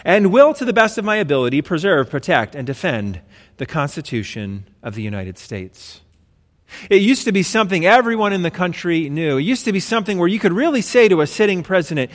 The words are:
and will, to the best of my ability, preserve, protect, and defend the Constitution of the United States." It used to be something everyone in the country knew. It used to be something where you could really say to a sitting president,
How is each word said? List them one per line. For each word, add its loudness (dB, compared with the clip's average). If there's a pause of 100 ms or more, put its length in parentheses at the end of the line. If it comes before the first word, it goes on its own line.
and 4
will, 6
to -6
the -2
best 2
of -6
my 0
ability, 0
preserve, 0
protect, -2
and -10
defend -6 (360)
the -6
Constitution -6 (180)
of -10
the -8
United -8
States." -16 (880)
It 4
used 2
to 0
be 0
something -2
everyone 4
in -2
the -2
country -2
knew. 0
It 0
used -2
to 0
be 0
something -2
where 2
you 0
could 2
really 2
say 4
to 4
a 2
sitting 0
president, -2